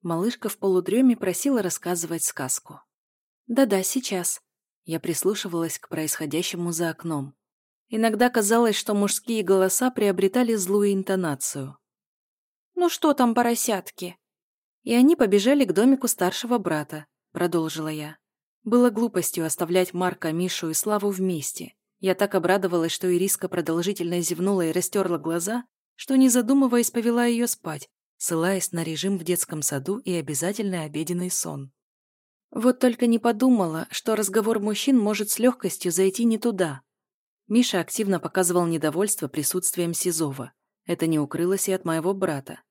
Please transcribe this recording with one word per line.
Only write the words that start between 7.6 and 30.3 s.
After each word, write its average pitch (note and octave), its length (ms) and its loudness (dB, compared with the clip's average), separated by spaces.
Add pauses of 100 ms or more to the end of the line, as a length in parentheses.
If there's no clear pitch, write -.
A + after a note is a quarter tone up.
Иногда A3 400 2
казалось, A3+ 480 4
что - 160 -4
мужские G#3 500 0
голоса F#3+ 480 2
приобретали G#3+ 680 2
злую G3+ 360 2
интонацию. D#3+ 840 -4 (960)
"Ну F4 160 2
что D4+ 240 2
там, A#3+ 200 2
поросятки?" A3+ 840 -2 (640)
И - 100 -2
они C4 240 8
побежали A#3 480 4
к F3+ 80 -2
домику B3+ 340 4
старшего A3+ 520 -2
брата, D3+ 480 -6 (260)
продолжила D#3+ 560 -2
я. D3+ 300 -10 (440)
Было B3 280 4
глупостью G3+ 560 -2
оставлять F3+ 480 0
Марка, F3 380 -2
Мишу F3 360 -4
и D#3+ 60 -4
Славу G#3 340 -2
вместе. F#3 680 -6 (240)
Я F#3+ 160 0
так G3+ 200 0
обрадовалась, F3 580 2
что - 180 -2
Ириска F3+ 380 0
продолжительно F3 720 -2
зевнула F3 460 0
и D#3+ 60 -2
растерла F3 440 -2
глаза, E3+ 480 -4 (360)
что, - 160 -2
не C4 140 6
задумываясь, A#3+ 600 2
повела A#3+ 360 0
ее A#3+ 200 0
спать, - 440 -8 (260)
ссылаясь F3 560 -2
на E3 120 -4
режим E3 340 -4
в E3 40 -8
детском E3+ 380 -4
саду D3 380 -4
и F#3+ 160 -6
обязательный E3+ 720 -4